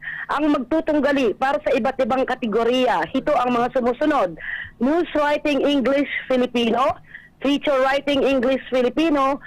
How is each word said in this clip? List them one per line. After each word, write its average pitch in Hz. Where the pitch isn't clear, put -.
ang 294
magtutunggali 294
para 277
sa 294
iba't 262
ibang 262
kategorya. 233
Ito 269
ang 247
mga 240
sumusunod: 240
News 311
Writing 294
English 277
Filipino, 247
Feature 277
Writing 269
English 262
Filipino, 269